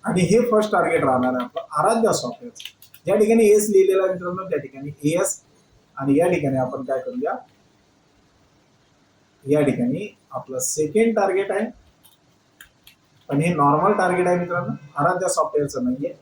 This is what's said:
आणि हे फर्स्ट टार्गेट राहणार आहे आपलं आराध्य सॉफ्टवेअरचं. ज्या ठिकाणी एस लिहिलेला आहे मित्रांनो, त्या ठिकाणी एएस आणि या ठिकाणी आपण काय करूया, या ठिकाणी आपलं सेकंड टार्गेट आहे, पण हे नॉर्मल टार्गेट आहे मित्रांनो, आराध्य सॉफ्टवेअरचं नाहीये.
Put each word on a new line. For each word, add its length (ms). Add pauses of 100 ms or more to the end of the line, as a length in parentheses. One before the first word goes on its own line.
आणि 180
हे 180 (120)
फर्स्ट 200
टार्गेट 320
राहणार 300
आहे 120
आपलं 340
आराध्य 340
सॉफ्टवेअरचं. 600 (320)
ज्या 100
ठिकाणी 300
एस 240
लिहिलेला 340
आहे 100
मित्रांनो, 300
त्या 160
ठिकाणी 320 (120)
एएस 360 (580)
आणि 200
या 120
ठिकाणी 280
आपण 260
काय 160
करूया, 360 (2000)
या 160
ठिकाणी 460 (240)
आपलं 280
सेकंड 560
टार्गेट 360
आहे, 140 (1600)
पण 120
हे 120
नॉर्मल 440
टार्गेट 300
आहे 120
मित्रांनो, 340 (220)
आराध्य 340
सॉफ्टवेअरचं 540
नाहीये. 380